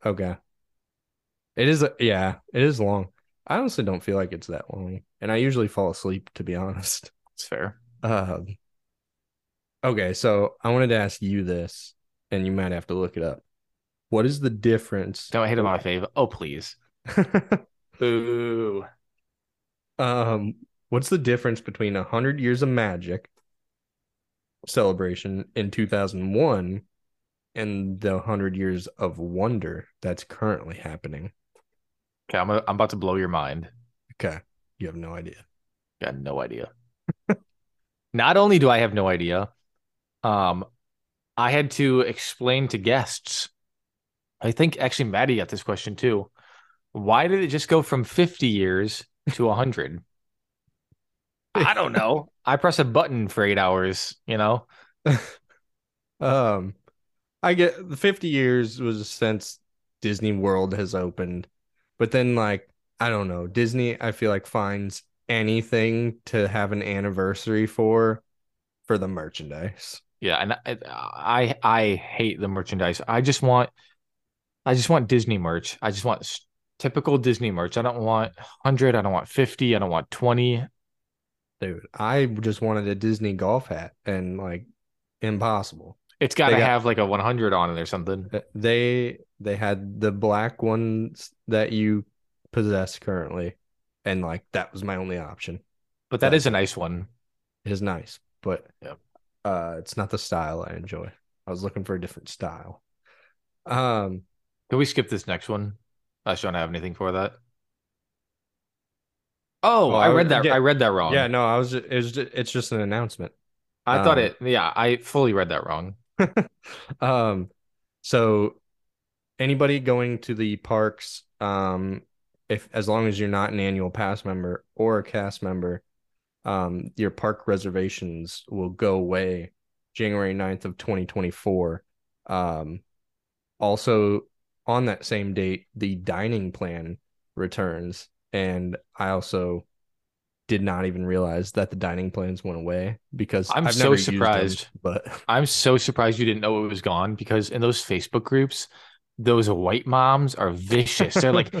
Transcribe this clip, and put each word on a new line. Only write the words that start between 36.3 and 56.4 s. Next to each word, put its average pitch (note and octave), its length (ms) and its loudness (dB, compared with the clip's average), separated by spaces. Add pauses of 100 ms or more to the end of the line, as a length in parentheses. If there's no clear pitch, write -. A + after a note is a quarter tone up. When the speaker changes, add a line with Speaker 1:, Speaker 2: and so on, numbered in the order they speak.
Speaker 2:
idea. A#1 300 -10 (560)
<laughs> - 840 -8
Not C3 240 4
only G3+ 220 8
do C3+ 100 8
I A#2+ 100 8
have A2 140 2
no G2 140 2
idea, F2+ 420 0 (760)
um, F#2+ 420 2 (720)
I A#2+ 140 2
had D3 200 2
to C3 300 4
explain B2+ 680 0
to A#2 80 -4
guests. - 720 -2 (920)
I A2+ 100 0
think D#3 280 2
actually C3 300 0
Maddie A#2 280 2
got F#2 120 -2
this G2+ 140 -8
question G#2 320 -6
too. G#2+ 360 0 (600)
Why A2 360 4
did F#3+ 160 2
it E3 40 0
just C#3+ 200 -2
go D#3+ 140 6
from C3 220 0
fifty E3+ 440 2
years G2 580 0 (280)
to A#2 160 2
a G#2 60 2
hundred? A2 480 -4 (1500)
I G3 180 4
don't - 180 0
know. B2+ 400 0 (140)
I C3 120 4
press E3+ 220 2
a D3 60 4
button B2 420 2
for G#2 160 0
eight G2+ 140 4
hours, F#2 580 0 (100)
you A2+ 120 -2
know? A2 300 2 (380)
<laughs> C#3 120 4 (1040)
Speaker 1:
Um, A2+ 540 2 (680)